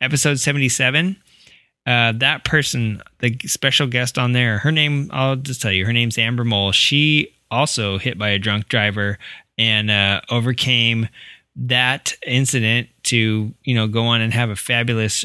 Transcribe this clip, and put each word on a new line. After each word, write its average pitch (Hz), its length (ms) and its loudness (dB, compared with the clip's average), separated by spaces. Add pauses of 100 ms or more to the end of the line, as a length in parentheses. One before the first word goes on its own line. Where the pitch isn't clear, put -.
episode 139 380 0
seventy-seven, 143 760 0 (720)
uh, 120 300 2
that 131 280 -2
person, 120 600 -2 (160)
the 123 260 0
special - 400 0
guest 123 320 -2
on 123 140 0
there, 120 260 2
her 147 140 0
name, 147 420 0
I'll 135 220 0
just 131 260 -6
tell 107 100 -2
you, 92 140 2
her 117 80 0
name's 120 240 0
Amber 120 260 0
Mole. 101 280 2
She 147 640 2 (160)
also 113 480 0
hit 120 180 -4
by 104 120 -2
a 101 100 2
drunk 104 280 -2
driver 104 520 0 (400)
and, 107 320 2
uh, 101 300 2 (100)
overcame 117 760 0 (500)
that 127 560 -2 (140)
incident 123 600 0 (120)
to, 110 520 0 (100)
you 127 100 -2
know, 110 140 2
go 113 200 0
on 117 120 2
and 113 140 0
have 117 160 0
a 101 80 -6
fabulous, 117 680 -2